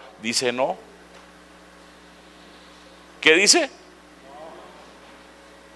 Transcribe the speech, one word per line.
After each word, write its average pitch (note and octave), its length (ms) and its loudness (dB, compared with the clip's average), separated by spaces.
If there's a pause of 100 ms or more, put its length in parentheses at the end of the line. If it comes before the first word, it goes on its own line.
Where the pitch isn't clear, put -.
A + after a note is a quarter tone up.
(220)
dice A#2+ 280 -4
no. C3 280 -4 (2500)
¿Qué D#3 140 6
dice? C4 360 2 (2000)